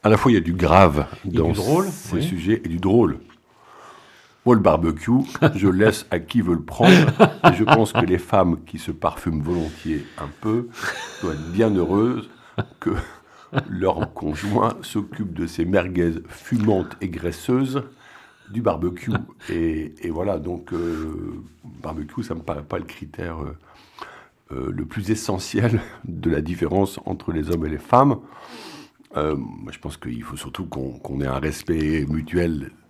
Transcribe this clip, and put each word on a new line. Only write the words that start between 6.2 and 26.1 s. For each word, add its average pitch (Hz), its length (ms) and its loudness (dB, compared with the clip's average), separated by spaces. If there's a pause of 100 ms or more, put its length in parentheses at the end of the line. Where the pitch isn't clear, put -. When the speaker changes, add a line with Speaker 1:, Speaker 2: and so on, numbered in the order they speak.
Speaker 1:
veut 87 140 2
le 80 100 -2
prendre. 175 480 6 (320)
Et - 100 8
je 104 120 2
pense 110 260 6
que 113 140 2
les 90 120 2
femmes 87 480 2
qui - 140 -12
se - 120 -8
parfument 78 500 -4
volontiers 78 640 -4 (120)
un 73 120 -10 (100)
peu 120 300 -2 (520)
doivent 85 120 -4
être 78 180 -8
bien 107 180 4
heureuses 104 600 0 (500)
que - 120 -2 (800)
leur 92 440 -2
conjoint 104 680 -2
s'occupe 101 500 -8
de 82 140 -6
ces 82 180 -4
merguez 87 480 0 (160)
fumantes 104 720 0
et 98 80 -4
graisseuses 127 720 -2 (680)
du 110 120 -6
barbecue. 87 500 -4 (380)
Et, 80 520 -2
et 87 100 -6
voilà, 87 280 -4
donc, 85 320 -10
euh, 82 720 -8 (400)
barbecue, 78 400 -10
ça - 100 -8
me 82 80 -8
paraît 76 220 -8
pas 90 140 -6
le 85 80 -8
critère, 80 580 -12
euh, 71 140 -10 (960)
euh, 65 180 -6
le 90 140 -6
plus 104 260 -6
essentiel 107 680 0 (240)
de 85 240 -4